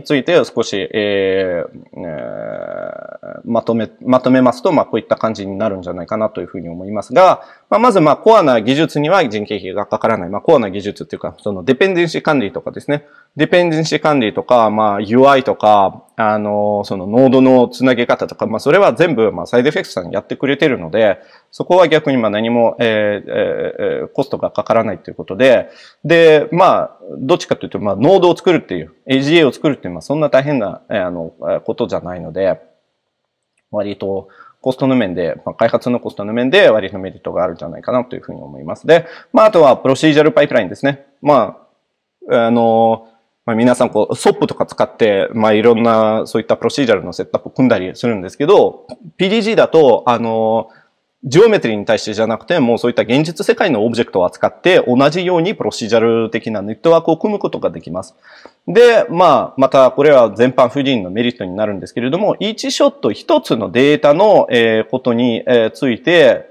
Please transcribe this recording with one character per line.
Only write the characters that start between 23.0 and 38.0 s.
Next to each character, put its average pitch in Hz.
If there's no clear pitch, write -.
ー、 -
え 95
ー、 -
え 73
ー、 85
コ -
ス -
ト 104
が 90
か -
か -
ら 113
な 110
い 87
と -
い 87
う -
こ -
と 95
で、 120
で、 156
ま 165
あ、 87
ど 135
っ -
ち -
か -
と -
い -
う -
と、 101
ま 101
あ、 95
ノ 143
ー 190
ド 175
を 170
作 -
る 160
っ 123
て -
い 90
う、 -
エ 135
ー 135
ジ 143
ー 170
エ 156
ー -
を 123
作 -
る 131
っ -
て -
い 90
う、 -
ま 82
あ、 -
そ -
ん 156
な 151
大 131
変 143
な、 98
え 110
ー、 98
あ 90
の、 85
え -
ー、 -
こ -
と 120
じ 92
ゃ 87
な 85
い 87
の 82
で、 90
割 101
と 95
コ 131
ス 127
ト 139
の 131
面 104
で、 85
ま 92
あ、 -
開 113
発 120
の 123
コ 107
ス -
ト 101
の 107
面 123
で 175
割 107
と 95
メ 95
リ -
ッ -
ト 90
が 87
あ 92
る 87
ん -
じ -
ゃ 85
な 80
い 85
か -
な 120